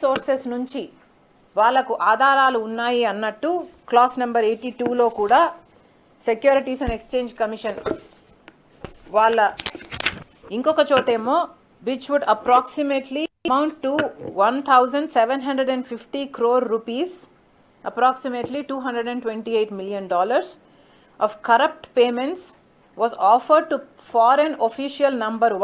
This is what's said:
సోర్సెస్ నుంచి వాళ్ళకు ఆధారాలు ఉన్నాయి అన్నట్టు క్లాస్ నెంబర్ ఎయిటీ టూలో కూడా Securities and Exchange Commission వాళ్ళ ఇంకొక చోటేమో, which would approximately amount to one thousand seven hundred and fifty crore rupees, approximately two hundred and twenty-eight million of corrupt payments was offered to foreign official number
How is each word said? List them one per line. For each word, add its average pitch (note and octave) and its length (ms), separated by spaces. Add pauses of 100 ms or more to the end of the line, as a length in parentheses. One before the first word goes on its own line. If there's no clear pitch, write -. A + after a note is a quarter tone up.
సోర్సెస్ C4+ 500
నుంచి B3 300 (760)
వాళ్ళకు A#3+ 360 (160)
ఆధారాలు C4 560
ఉన్నాయి A#3 440
అన్నట్టు G#3+ 400 (400)
క్లాస్ B3 320
నెంబర్ A#3 260
ఎయిటీ A3+ 300
టూలో A#3+ 280 (120)
కూడా G#3+ 220 (840)
Securities C4 580
and A#3 120
Exchange B3 340 (100)
Commission A3 340 (1400)
వాళ్ళ A3+ 220 (1200)
ఇంకొక D4+ 340
చోటేమో, B3 460 (520)
which C4 220
would C#4+ 140 (100)
approximately C4+ 880 (240)
amount D4+ 280 (100)
to C4+ 80 (540)
one B3+ 120 (120)
thousand C4 360 (120)
seven B3 300
hundred C4 260
and B3+ 180
fifty C#4 300 (140)
crore B3 280 (100)
rupees, A#3+ 380 (800)
approximately B3 800
two C4+ 160
hundred A#3+ 260
and B3 140
twenty-eight A3 540
million G3 260 (1200)
of G#3 40 (180)
corrupt C4+ 360 (140)
payments B3 440 (600)
was A3+ 120 (200)
offered D#4 380
to C#4 60 (340)
foreign C4+ 440 (120)
official C#4 440 (120)
number A3+ 280 (120)